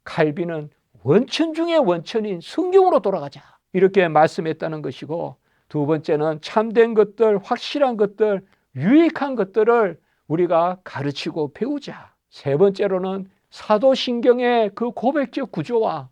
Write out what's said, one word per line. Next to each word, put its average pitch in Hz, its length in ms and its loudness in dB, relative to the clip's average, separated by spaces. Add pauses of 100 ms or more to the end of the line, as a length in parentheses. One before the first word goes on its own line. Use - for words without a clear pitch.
칼빈은 156 680 -4 (320)
원천 269 520 0
중의 330 240 0
원천인 190 640 -2
성경으로 359 600 2
돌아가자 165 420 -6 (300)
이렇게 190 360 4
말씀했다는 160 720 0
것이고 143 540 -10 (320)
두 147 180 -2
번째는 156 540 0
참된 226 540 0
것들, 214 480 2
확실한 247 540 -2
것들, 202 500 -2 (300)
유익한 277 580 2
것들을 214 640 0 (300)
우리가 175 560 0
가르치고 143 680 -8
배우자. 277 600 -8 (180)
세 139 260 -4
번째로는 190 720 0 (220)
사도신경의 240 1200 2
그 233 160 -4
고백적 277 600 -4
구조와 170 600 -4